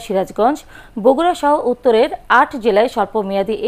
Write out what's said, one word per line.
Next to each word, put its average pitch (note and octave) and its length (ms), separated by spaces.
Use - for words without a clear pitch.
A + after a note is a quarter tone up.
সিরাজগঞ্জ, G#3 580
বগুড়া D#4 300
সহ D4 200
উত্তরের B3 400
আট C#4+ 100
জেলায় A3+ 300
স্বল্পমেয়াদী G3 600